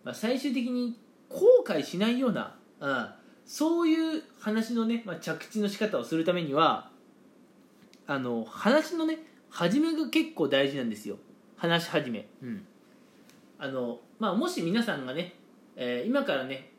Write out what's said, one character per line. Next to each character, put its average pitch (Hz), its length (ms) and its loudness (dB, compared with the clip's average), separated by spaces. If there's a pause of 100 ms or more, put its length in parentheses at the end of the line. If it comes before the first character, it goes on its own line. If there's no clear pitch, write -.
ま 123 80 -8
あ、 - 20 -8
最 247 240 0
終 269 140 -2
的 247 180 -2
に 247 300 -4 (300)
後 466 360 8
悔 160 160 0
し - 140 -6
な 208 120 2
い 247 120 2
よ 262 80 2
う 208 40 2
な、 123 240 -4 (240)
う 147 60 -4
ん、 127 220 -2 (380)
そ 339 360 0
う 330 60 4
い 320 300 2
う 311 40 -12 (160)
話 226 360 -2
の 233 100 2
ね、 233 220 -2
ま 180 80 -6
あ、 - 20 -10
着 - 300 -8
地 214 140 -4
の 202 80 2
仕 196 100 -8
方 202 200 0
を 117 60 -4
す 160 100 -6
る 160 100 2
た 175 100 2
め 180 80 -2
に 147 100 -4
は、 143 380 2 (1160)
あ 143 120 -2
の、 120 260 -2
話 302 520 2
の 320 100 0
ね、 320 200 -4 (220)
始 - 320 0
め 330 160 2
が 302 120 -2
結 - 240 0
構 151 160 0
大 139 220 4
事 139 60 -6
な 131 80 -4
ん 113 60 -2
で 107 60 -6
す 101 120 -14
よ。 98 80 -8 (400)
話 170 280 0
し - 40 -10
始 139 220 -2
め。 107 180 -8 (140)
う 131 40 -12
ん。 104 200 -10 (920)
あ 143 100 -10
の、 123 320 -6 (180)
ま - 120 -2
あ、 170 40 0
も 269 120 2
し 349 140 -4
皆 190 220 0
さ 208 140 -2
ん 135 100 -8
が 127 80 -6
ね、 165 200 -6 (400)
え 123 300 -4
ー、 - 40 -4
今 269 160 2
か 160 100 0
ら 131 100 -2
ね、 131 340 -10